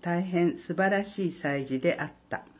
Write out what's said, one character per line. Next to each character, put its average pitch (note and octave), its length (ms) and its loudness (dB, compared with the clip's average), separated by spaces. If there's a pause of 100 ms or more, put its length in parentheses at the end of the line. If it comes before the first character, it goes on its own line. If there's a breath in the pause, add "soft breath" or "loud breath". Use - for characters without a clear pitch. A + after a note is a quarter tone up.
大 F3 220 0
変 F3 340 2
素 - 180 -8
晴 F#3+ 160 4
ら G3+ 140 2
し G3 220 -4
い D#3 60 -2
祭 C#3 340 -2
事 C3 140 -2
で B2+ 200 2
あ D3+ 60 -4
っ - 60 -12 (160)
た。 - 160 -6 (160)